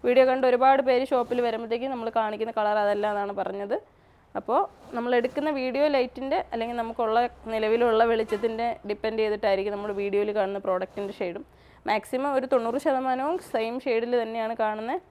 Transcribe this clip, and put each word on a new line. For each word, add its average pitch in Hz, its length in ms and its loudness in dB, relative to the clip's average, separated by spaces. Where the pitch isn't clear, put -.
വീഡിയോ 254 220 8
കണ്ട് 262 200 2
ഒരുപാട് 262 400 6
പേര് 254 220 4
ഷോപ്പിൽ 247 340 0
വരുമ്പോഴത്തേക്കും 233 480 -4
നമ്മൾ 233 240 -6
കാണിക്കുന്ന 220 420 -2
കളർ 208 240 2
അതല്ല 208 300 0
എന്നാണ് 202 280 -4
പറഞ്ഞത്. 202 340 -4
അപ്പോൾ 262 220 0
നമ്മൾ 240 240 -2
എടുക്കുന്ന 277 300 -2
വീഡിയോ 254 240 0
ലൈറ്റിൻ്റെ 262 440 0
അല്ലെങ്കിൽ 233 300 -4
നമുക്കുള്ള 226 360 0
നിലവിലുള്ള 226 580 4
വെളിച്ചത്തിൻ്റെ 220 540 -2
ഡിപ്പെൻഡ് 220 320 -2
ചെയ്തിട്ടായിരിക്കും 208 540 0
നമ്മൾ 208 160 -6
വീഡിയോയിൽ 202 360 0
കാണുന്ന 196 280 0
പ്രോഡക്റ്റിൻ്റെ 190 540 -4
ഷെയ്ഡും. 180 240 -6
മാക്സിമം 254 500 -2
ഒരു 269 140 -2
തൊണ്ണൂറ് 233 340 0
ശതമാനവും 262 500 0
സെയിം 226 220 -2
ഷെയ്ഡിൽ 233 380 0
തന്നെയാണ് 226 400 -4
കാണുന്നത്. 220 380 -2